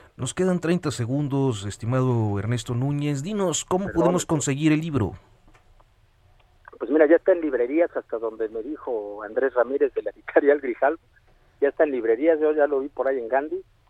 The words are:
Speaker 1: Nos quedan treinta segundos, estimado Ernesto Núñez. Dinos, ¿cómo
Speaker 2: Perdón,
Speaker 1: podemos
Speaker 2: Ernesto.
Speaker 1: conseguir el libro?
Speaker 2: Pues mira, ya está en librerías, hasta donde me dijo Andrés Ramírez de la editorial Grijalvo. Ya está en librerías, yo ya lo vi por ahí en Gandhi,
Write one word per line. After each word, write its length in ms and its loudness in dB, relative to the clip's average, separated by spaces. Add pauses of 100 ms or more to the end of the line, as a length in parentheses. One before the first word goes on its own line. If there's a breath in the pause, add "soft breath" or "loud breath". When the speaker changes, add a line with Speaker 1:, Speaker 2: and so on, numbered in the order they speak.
(180 loud breath)
Speaker 1:
Nos 160 -6
quedan 260 0
treinta 320 0
segundos, 760 -2
estimado 720 0
Ernesto 360 -4
Núñez. 500 -2
Dinos, 400 -2
¿cómo 220 -2
Speaker 2:
Perdón, 160 0
Speaker 1:
podemos 220 2
Speaker 2:
Ernesto. 40 -8
Speaker 1:
conseguir 460 0
el 80 0
libro? 320 -2 (1600)
Speaker 2:
Pues 140 -6
mira, 140 6
ya 100 8
está 160 2
en 100 2
librerías, 540 0
hasta 220 -6
donde 320 -6
me 140 -8
dijo 600 -8
Andrés 300 -2
Ramírez 400 0
de 80 -4
la 80 -8
editorial 500 2
Grijalvo. 420 -2 (600)
Ya 80 4
está 160 2
en 60 -2
librerías, 480 2
yo 120 2
ya 160 2
lo 140 0
vi 80 -8
por 180 -4
ahí 120 -2
en 100 -8
Gandhi, 340 -2 (260)